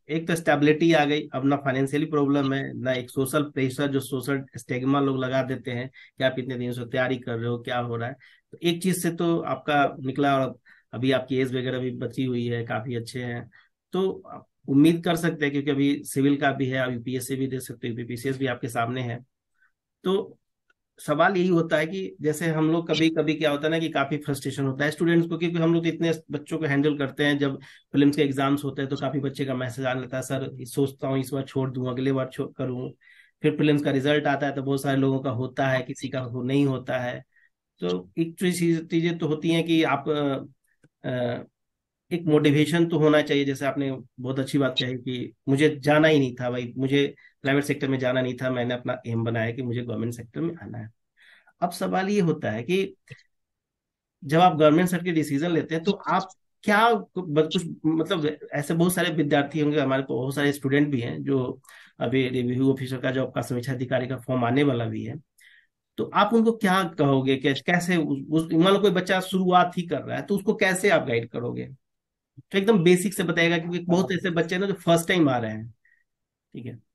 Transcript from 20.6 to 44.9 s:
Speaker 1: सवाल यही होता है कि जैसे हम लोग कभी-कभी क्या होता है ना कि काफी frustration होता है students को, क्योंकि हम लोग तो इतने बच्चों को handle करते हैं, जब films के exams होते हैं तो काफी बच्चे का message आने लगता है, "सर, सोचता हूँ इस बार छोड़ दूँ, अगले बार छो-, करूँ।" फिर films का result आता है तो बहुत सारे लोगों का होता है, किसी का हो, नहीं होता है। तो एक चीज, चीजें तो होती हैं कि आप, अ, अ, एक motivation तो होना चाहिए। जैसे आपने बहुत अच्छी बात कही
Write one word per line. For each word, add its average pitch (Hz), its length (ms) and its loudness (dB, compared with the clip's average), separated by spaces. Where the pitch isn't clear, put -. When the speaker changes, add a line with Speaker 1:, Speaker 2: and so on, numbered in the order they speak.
Speaker 1:
सवाल 165 400 2
यही 180 100 4
होता 165 300 2
है 160 100 0
कि 190 340 -8
जैसे 151 240 0
हम 156 260 2
लोग 165 160 0
कभी-कभी 160 460 2
क्या 151 180 0
होता 143 120 -2
है 156 60 0
ना 165 100 2
कि 165 100 -2
काफी 160 280 0
frustration 139 480 -4
होता 135 200 0
है 151 60 0
students 170 360 4
को, 170 100 -2
क्योंकि 170 200 -2
हम 165 160 4
लोग 165 100 2
तो 170 60 0
इतने 165 220 0
बच्चों 143 260 -4
को 156 80 -2
handle 143 320 2
करते 139 260 -2
हैं, 147 140 2
जब 139 200 0
films 143 240 6
के 151 60 2
exams 139 420 0
होते 139 180 -4
हैं 135 80 -4
तो 139 60 -4
काफी 135 240 -4
बच्चे 135 260 -4
का 131 100 -4
message 127 300 -6
आने 131 160 -2
लगता 123 160 -8
है, 131 60 -4
"सर, 131 420 -6
सोचता 139 420 -2
हूँ 135 120 0
इस 131 140 -4
बार 135 100 -2
छोड़ 135 260 -4
दूँ, 127 200 -4
अगले 131 220 0
बार 131 220 -2
छो-, - 240 -8
करूँ।" 127 340 -6
फिर 147 140 2
films 147 280 4
का 143 80 0
result 143 360 2
आता 143 200 0
है 135 80 -4
तो 135 80 -4
बहुत 135 180 -2
सारे 139 160 0
लोगों 135 220 2
का 135 100 -4
होता 131 380 -2
है, 131 140 0
किसी 127 280 -10
का 131 100 -6
हो, 123 240 -6
नहीं 139 220 4
होता 131 320 -2
है। 127 260 -6
तो 180 380 -4
एक 165 220 -2
चीज, 170 500 0
चीजें 170 280 0
तो 165 100 -2
होती 156 220 -2
हैं 165 140 2
कि 160 200 2
आप, 139 260 0
अ, 143 360 -2
अ, 123 340 -4
एक 170 120 -2
motivation 151 600 4
तो 160 120 2
होना 151 240 6
चाहिए। 143 240 2
जैसे 139 200 -2
आपने 135 320 -2
बहुत 131 200 -4
अच्छी 135 180 0
बात 131 240 2
कही 127 160 -4